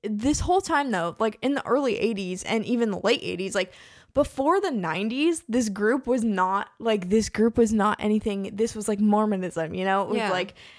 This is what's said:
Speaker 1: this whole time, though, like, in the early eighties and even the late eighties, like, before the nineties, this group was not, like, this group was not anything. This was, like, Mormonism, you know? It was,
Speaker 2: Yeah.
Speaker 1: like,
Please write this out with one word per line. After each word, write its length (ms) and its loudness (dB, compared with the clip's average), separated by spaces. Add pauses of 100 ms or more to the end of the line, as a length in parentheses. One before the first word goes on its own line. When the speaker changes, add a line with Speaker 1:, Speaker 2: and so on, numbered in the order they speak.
Speaker 1:
this 380 -2
whole 200 2
time, 300 -2
though, 280 -2
like, 220 -2
in 120 0
the 120 -4
early 320 0
eighties 460 -4
and 220 -2
even 260 0
the 80 -4
late 240 2
eighties, 320 -6
like, 160 -2 (420)
before 460 2
the 120 -2
nineties, 760 -2
this 220 0
group 380 0
was 160 2
not, 460 0 (100)
like, 300 0
this 200 2
group 280 2
was 140 4
not 300 2
anything. 520 -2
This 220 -2
was, 120 -6
like, 120 -2
Mormonism, 760 0
you 120 -4
know? 180 2
It 60 -6
was, 80 0
Speaker 2:
Yeah. 140 0
Speaker 1:
like, 240 -2 (240)